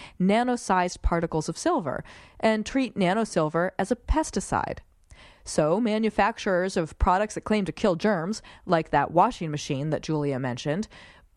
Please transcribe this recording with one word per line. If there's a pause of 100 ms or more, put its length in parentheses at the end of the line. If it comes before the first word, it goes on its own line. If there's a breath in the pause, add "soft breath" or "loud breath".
(180 loud breath)
nano-sized
particles
of
silver (360 loud breath)
and
treat
nanosilver
as
a
pesticide. (680 soft breath)
So
manufacturers
of
products
that
claim
to
kill
germs, (240 loud breath)
like
that
washing
machine
that
Julia
mentioned, (480 loud breath)